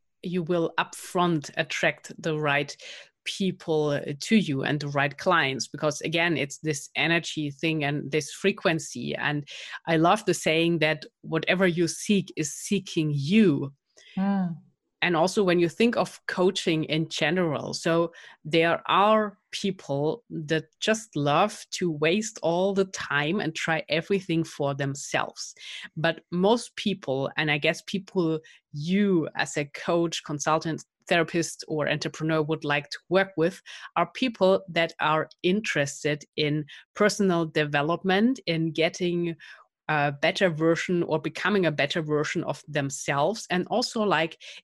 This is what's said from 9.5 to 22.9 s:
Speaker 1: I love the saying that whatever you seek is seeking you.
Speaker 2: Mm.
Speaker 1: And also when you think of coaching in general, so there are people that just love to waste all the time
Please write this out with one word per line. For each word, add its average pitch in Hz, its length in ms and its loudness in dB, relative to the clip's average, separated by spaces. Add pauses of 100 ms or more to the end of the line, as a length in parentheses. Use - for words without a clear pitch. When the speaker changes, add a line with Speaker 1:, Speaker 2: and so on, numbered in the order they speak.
Speaker 1:
I 165 100 2
love 185 280 4
the 175 80 2
saying 165 460 2
that 156 260 0 (160)
whatever 170 440 0
you 170 220 2
seek 190 480 0
is 156 180 -4
seeking 175 640 -2
you. 143 580 2 (440)
Speaker 2:
Mm. 190 400 0 (440)
Speaker 1:
And 175 140 2
also 190 280 2
when 175 160 4
you 170 100 4
think 226 280 2
of - 300 -2
coaching 180 580 2
in 156 240 0
general, 156 640 0
so 170 380 2 (320)
there 165 440 4
are 208 500 4 (140)
people 151 800 -2
that 160 360 -2 (140)
just - 360 -2
love 156 560 2
to 175 200 -2
waste 165 500 0
all 180 320 2
the 190 120 2
time 151 540 -2